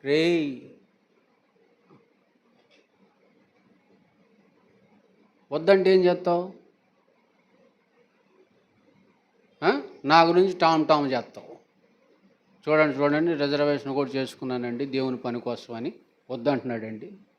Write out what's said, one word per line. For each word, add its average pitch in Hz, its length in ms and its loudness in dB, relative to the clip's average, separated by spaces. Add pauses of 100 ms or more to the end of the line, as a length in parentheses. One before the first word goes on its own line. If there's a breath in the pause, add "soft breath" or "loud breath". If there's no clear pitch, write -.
రేయ్, 156 480 0 (4000)
వద్దంటే 180 440 4
ఏం 185 120 6
చేస్తావు? 175 380 0 (3250)
ఆ? 156 100 2 (400)
నా 165 80 8 (100)
గురించి 180 240 4 (100)
టామ్ 160 280 2
టామ్ 147 240 4
చేస్తావు. - 400 -12 (1120)
"చూడండి, 151 320 2
చూడండి, 151 340 2 (100)
రిజర్వేషన్ 143 560 -2
కూడా 135 180 -4
చేసుకున్నానండి 127 760 -6
దేవుని 131 300 -4
పని 120 220 -6
కోసం" 120 320 -10
అని 147 140 -8 (360)
వద్దంటున్నాడండి. 120 800 -6 (300)